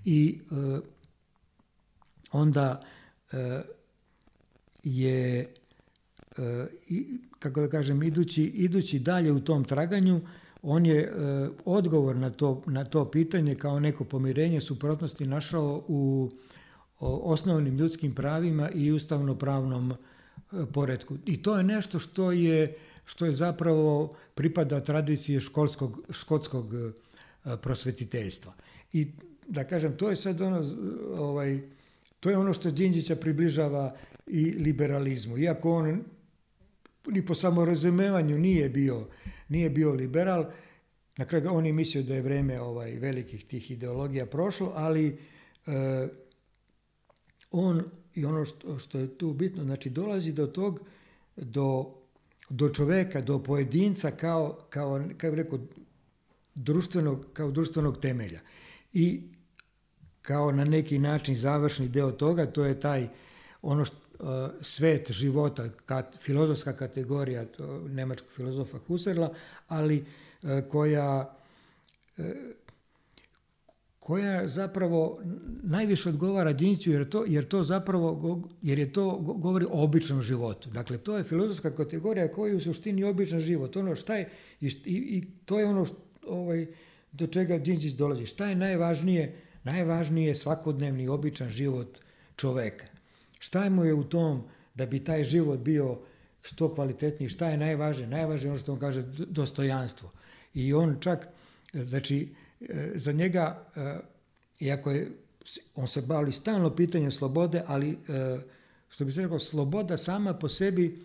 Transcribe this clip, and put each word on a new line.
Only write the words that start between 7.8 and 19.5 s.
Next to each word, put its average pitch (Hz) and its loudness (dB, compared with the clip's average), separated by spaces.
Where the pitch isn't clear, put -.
idući, 160 2
idući 175 2
dalje 160 2
u 139 4
tom 139 2
traganju, 175 4
on 170 4
je, 151 6
e, - 0
odgovor 160 4
na 127 0
to, 135 0
na 139 -2
to 143 0
pitanje 160 2
kao 143 -2
neko 147 0
pomirenje 135 0
suprotnosti 147 -4
našao 147 -2
u, 135 2
o, 131 -2
osnovnim 156 2
ljudskim 160 0
pravima 156 0
i 151 2
ustavno-pravnom, 135 0